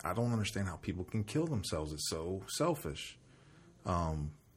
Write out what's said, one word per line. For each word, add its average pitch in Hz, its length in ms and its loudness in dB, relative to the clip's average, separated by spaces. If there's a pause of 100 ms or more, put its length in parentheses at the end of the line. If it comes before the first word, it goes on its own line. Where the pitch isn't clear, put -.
"I 85 80 0
don't 120 180 2
understand 98 360 0
how 87 100 -2
people 92 260 -2
can 107 200 0
kill 151 240 2
themselves. 87 460 0
It's - 160 -4
so 90 380 -2
selfish." 151 680 -2 (680)
Um, 80 460 2 (260)